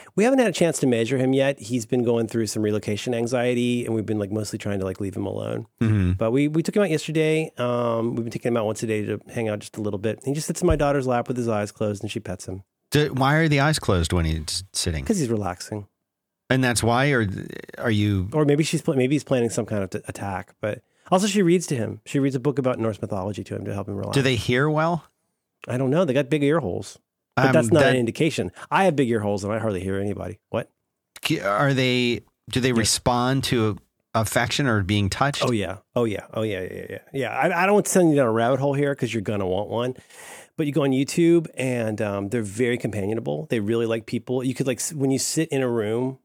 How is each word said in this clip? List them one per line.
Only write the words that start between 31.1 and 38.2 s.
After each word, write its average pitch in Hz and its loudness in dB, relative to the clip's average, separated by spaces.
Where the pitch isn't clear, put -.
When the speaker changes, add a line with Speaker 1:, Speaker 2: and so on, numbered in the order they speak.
Speaker 2:
K-, 160 -2
are 107 2
they? 123 2
Do 127 -2
they 127 2
Speaker 1:
Yes. 123 2
Speaker 2:
respond 123 2
to 110 0
affection 117 0
or 110 2
being 101 2
touched? 139 0
Speaker 1:
Oh, 127 2
yeah. 98 -4
Oh, 123 2
yeah. 104 -4
Oh, 110 -2
yeah, 101 -2
yeah, 90 -8
yeah, 92 -10
yeah. 98 -10
Yeah, 123 -4
I, 170 2
I - 4
don't 202 4
want 208 4
to - -2
send 180 6
you 147 4
down 139 4